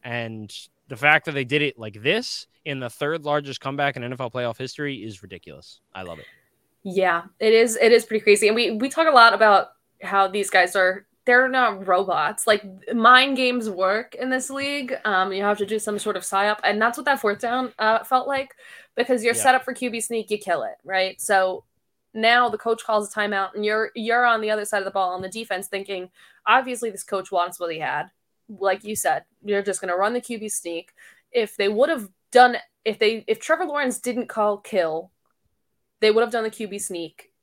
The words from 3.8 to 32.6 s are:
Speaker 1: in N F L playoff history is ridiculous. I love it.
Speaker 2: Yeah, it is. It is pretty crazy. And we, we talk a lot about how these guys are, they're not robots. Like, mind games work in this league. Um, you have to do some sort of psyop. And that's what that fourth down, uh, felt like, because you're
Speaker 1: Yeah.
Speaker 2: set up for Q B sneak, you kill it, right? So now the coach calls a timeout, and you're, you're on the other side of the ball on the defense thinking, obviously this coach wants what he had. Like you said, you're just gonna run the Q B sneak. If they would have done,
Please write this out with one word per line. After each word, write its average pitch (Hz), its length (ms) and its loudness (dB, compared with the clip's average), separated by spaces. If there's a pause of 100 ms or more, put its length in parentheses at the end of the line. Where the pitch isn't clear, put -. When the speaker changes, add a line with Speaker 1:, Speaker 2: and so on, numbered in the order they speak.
Speaker 1:
in 123 60 -10
N 123 100 -8
F 127 80 -10
L 120 100 -8
playoff 120 260 -6
history 135 460 -10
is 107 180 -14
ridiculous. 87 600 -20 (120)
I 92 100 -14
love 85 160 -12
it. - 60 -20 (580)
Speaker 2:
Yeah, 180 400 0 (160)
it 220 140 4
is. 226 220 4
It 226 160 4
is 233 140 4
pretty 220 180 -4
crazy. 208 240 6
And 214 80 4
we, 233 160 0
we 226 180 -4
talk 320 180 0
a 311 40 4
lot 233 220 8
about 208 380 4 (300)
how 196 280 0
these 196 200 -4
guys 180 280 4
are, 185 280 0 (200)
they're 254 240 6
not 226 360 0
robots. 185 640 0
Like, 214 160 2 (320)
mind 254 400 6
games 247 340 0
work 196 460 -2
in 254 140 -6
this 254 200 -2
league. 277 540 -6
Um, 190 300 0
you 196 100 -4
have 208 140 2
to 202 80 -2
do 214 120 -4
some 208 220 -4
sort 208 160 -4
of 180 80 -8
psyop. 208 400 0
And 208 180 0
that's 233 160 0
what 277 80 -8
that 277 140 0
fourth 208 200 -2
down, 247 380 -4
uh, 220 280 0
felt 254 240 0
like, 269 260 -4 (400)
because 240 300 0
you're 233 100 2
Speaker 1:
Yeah. - 60 -4
Speaker 2:
set 262 140 6
up 254 100 0
for 262 80 -6
Q 247 180 -6
B 226 80 -6
sneak, 226 320 -4
you 208 60 -2
kill 170 260 -2
it, 101 120 -8 (100)
right? 190 340 -2
So 190 460 0 (480)
now 240 340 4
the 214 100 -4
coach 226 280 -2
calls 208 280 0
a 214 60 -6
timeout, 196 360 -2
and 208 100 -4
you're, 214 280 -2
you're 233 320 0
on 233 140 2
the 214 100 -4
other 214 140 -2
side 202 160 -2
of 196 60 -6
the 190 60 -8
ball 190 220 -2
on 185 80 -8
the 190 80 -8
defense 196 380 -8
thinking, 196 420 -8 (380)
obviously 240 420 0
this 196 140 -14
coach 190 260 -6
wants 180 300 -2
what 170 140 -6
he 156 60 -10
had. 151 300 -4 (380)
Like 196 360 -2
you 214 120 -8
said, 156 300 -2 (180)
you're 202 180 -2
just 196 200 -4
gonna 180 160 -4
run 208 160 0
the 247 80 -4
Q 233 180 -10
B 214 80 -10
sneak. 170 460 -10 (380)
If 220 260 -2
they 202 100 0
would 220 220 2
have 240 200 -4 (220)
done, 247 260 8 (280)